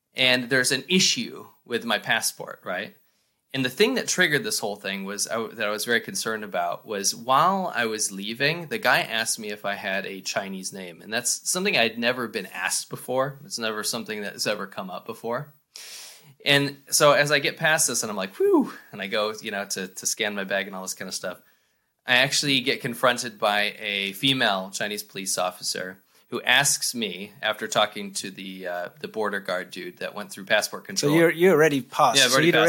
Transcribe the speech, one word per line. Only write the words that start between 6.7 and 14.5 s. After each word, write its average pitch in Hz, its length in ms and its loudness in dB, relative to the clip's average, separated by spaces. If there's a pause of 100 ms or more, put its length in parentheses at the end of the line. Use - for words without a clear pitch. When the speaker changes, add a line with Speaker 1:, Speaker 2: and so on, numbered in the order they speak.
Speaker 1:
was 98 280 -2
while 165 600 2
I 120 120 0
was 110 260 -2
leaving, 127 540 -2
the 120 120 -4
guy 127 220 4
asked 113 380 -2
me 107 120 -8
if 104 140 -8
I 101 100 -2
had 98 300 -4
a 95 160 -10
Chinese 95 540 -6
name. 90 260 -14
And 92 120 -16
that's - 360 -4
something 190 280 0
I'd 113 220 2
never 120 300 0
been 101 180 -6
asked - 440 -6
before. 131 540 -4
It's - 140 -10
never 110 240 -4
something 107 380 -6
that's - 260 -6
ever 101 200 -2